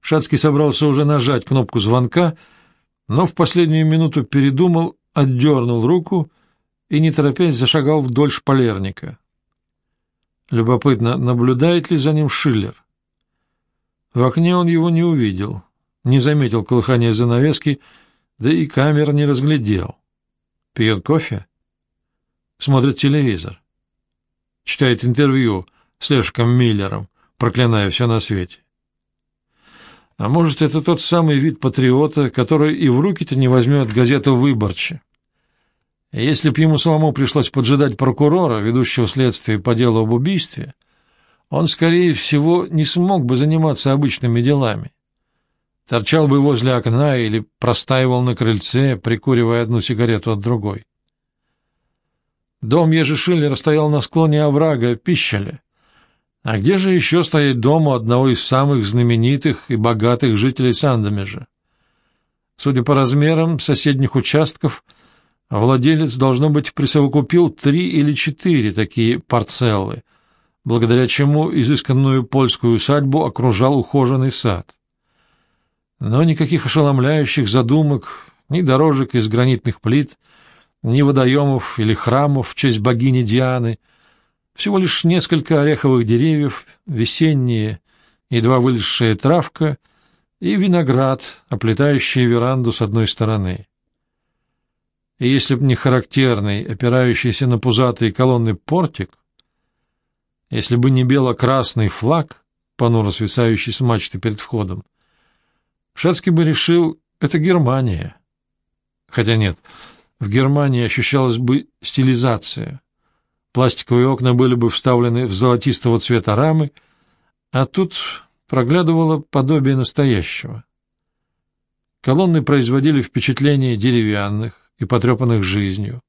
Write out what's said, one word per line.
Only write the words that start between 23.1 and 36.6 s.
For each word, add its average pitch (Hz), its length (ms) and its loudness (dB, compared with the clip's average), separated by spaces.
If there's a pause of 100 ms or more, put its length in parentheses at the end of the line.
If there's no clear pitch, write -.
Читает 123 420 0
интервью 123 640 0 (320)
с - 100 -12
Лешком 120 400 0
Миллером — 104 600 0 (280)
проклиная 113 520 0
все 120 180 -2
на 113 120 0
свете. 95 400 -6 (1600)
А 104 120 -4
может, 160 320 0
это 156 200 0
тот 165 200 -2
самый 160 360 0
вид 151 220 -2
патриота, 135 720 0
который 151 440 0
и 143 140 0
в 123 100 2
руки-то 160 360 -2
не 131 120 2
возьмет 127 420 2
газету 127 460 2
«Выборче». 123 680 -2 (1080)
Если 143 380 0
б 151 100 -2
ему 160 180 4